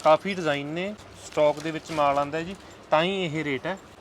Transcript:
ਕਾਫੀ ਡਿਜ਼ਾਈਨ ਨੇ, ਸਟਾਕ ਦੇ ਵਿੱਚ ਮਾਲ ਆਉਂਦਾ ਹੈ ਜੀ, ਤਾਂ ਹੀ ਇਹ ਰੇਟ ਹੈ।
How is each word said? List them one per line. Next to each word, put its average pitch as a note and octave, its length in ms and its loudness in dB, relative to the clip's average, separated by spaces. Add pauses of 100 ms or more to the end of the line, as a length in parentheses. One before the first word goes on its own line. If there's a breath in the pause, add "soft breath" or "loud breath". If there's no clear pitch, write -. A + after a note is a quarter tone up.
ਕਾਫੀ D#3 300 4
ਡਿਜ਼ਾਈਨ D3 320 -2
ਨੇ, F3+ 280 -6 (320)
ਸਟਾਕ D3 340 2
ਦੇ D#3 100 -6
ਵਿੱਚ D#3+ 220 -8
ਮਾਲ C#3+ 260 2
ਆਉਂਦਾ C#3+ 200 0
ਹੈ E3 40 -4
ਜੀ, F3+ 120 -10 (360 loud breath)
ਤਾਂ D#3 120 6
ਹੀ F#3+ 220 0
ਇਹ D#3 200 -2
ਰੇਟ C#3 220 -2
ਹੈ। F#3+ 120 -4 (220)